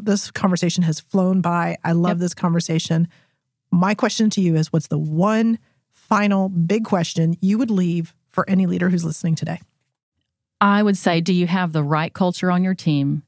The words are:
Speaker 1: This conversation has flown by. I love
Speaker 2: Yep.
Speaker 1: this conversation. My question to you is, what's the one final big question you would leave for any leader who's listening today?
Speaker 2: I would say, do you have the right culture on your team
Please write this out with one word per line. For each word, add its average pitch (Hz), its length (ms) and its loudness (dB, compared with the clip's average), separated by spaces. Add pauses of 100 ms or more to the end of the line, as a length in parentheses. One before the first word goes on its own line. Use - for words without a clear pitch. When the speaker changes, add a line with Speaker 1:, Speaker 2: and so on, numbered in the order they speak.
Speaker 1:
This 202 260 -2
conversation 180 540 0
has 160 160 0
flown 190 420 0
by. 170 420 -2
I 170 100 0
love 175 240 2
Speaker 2:
Yep. - 20 -4
Speaker 1:
this 175 160 -2
conversation. 170 720 0 (640)
My 185 240 2
question 214 360 0
to 202 100 0
you 170 140 2
is, 156 160 0
what's 160 160 -2
the 151 120 -4
one 214 580 0 (320)
final 202 600 0
big 190 360 0
question 170 560 0
you 196 160 2
would 233 140 -2
leave 175 420 -2 (160)
for - 180 -4
any 190 200 2
leader 180 220 0
who's 175 160 0
listening 160 280 -4
today? 160 260 -4 (1000)
Speaker 2:
I 202 220 4
would 202 140 2
say, 170 240 2
do 180 120 0
you 175 140 2
have 175 260 -2
the 156 100 0
right 151 300 -2
culture 180 380 -2
on 180 120 2
your 185 120 -2
team 143 520 -2